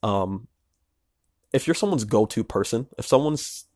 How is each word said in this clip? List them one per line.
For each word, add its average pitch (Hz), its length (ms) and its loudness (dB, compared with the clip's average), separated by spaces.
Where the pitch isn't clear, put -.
Um, 98 460 -2
if - 140 0
you're 160 80 2
someone's 175 300 0
go-to 107 400 2
person, 113 440 -2
if - 80 -8
someone's 147 680 0